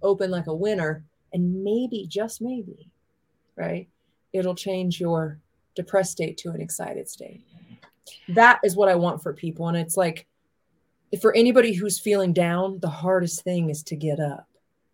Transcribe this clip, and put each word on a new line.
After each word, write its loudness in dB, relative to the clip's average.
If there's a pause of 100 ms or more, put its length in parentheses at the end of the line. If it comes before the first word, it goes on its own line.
open 0
like -4
a -4
winner? -2 (280)
And -2
maybe, -2
just -6
maybe, -10 (680)
right, -6 (460)
it'll -2
change -4
your -2 (360)
depressed 0
state -6
to -10
an -8
excited -8
state. -18 (880)
That 8
is 2
what 6
I 6
want 0
for -4
people. -8
And 0
it's -4
like, 0 (840)
if -4
for 6
anybody 6
who's -2
feeling 2
down, 0
the -4
hardest -2
thing -2
is -8
to -10
get -4
up, -6 (440)